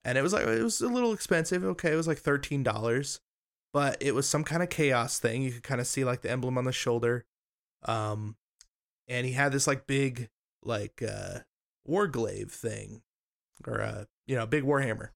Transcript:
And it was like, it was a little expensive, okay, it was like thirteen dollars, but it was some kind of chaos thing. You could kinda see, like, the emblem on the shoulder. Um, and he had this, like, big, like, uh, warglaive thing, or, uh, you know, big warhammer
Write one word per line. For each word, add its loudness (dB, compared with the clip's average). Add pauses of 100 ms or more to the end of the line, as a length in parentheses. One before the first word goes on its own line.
And 0
it 4
was 2
like, 2
it 4
was 0
a 0
little 2
expensive, 0
okay, 0
it 2
was 0
like 0
thirteen 0
dollars, 0 (540)
but 2
it 0
was 2
some 2
kind 0
of -2
chaos 2
thing. 0
You 0
could -12
kinda -2
see, 0
like, 0
the -4
emblem 0
on 0
the 0
shoulder. 2 (580)
Um, -2 (680)
and -2
he -2
had 4
this, 2
like, 0
big, 0 (340)
like, -4
uh, -6 (480)
warglaive 0
thing, -8 (640)
or, -2
uh, -6 (200)
you -2
know, 0
big 2
warhammer 0